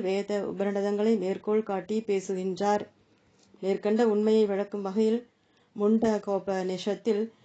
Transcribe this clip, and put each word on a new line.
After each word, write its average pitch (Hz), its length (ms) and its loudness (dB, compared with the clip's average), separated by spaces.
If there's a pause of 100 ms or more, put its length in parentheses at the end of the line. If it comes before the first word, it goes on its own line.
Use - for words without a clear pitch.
வேத 196 440 -2
உபநிடதங்களை 202 720 0
மேற்கோள் 190 460 -2
காட்டி 202 380 -4
பேசுகின்றார். 196 840 -2 (760)
மேற்கண்ட 196 480 0
உண்மையை 214 380 4
விளக்கும் 202 400 -4
வகையில் 220 360 2 (540)
முண்டகோபநிஷத்தில் 202 1500 0 (220)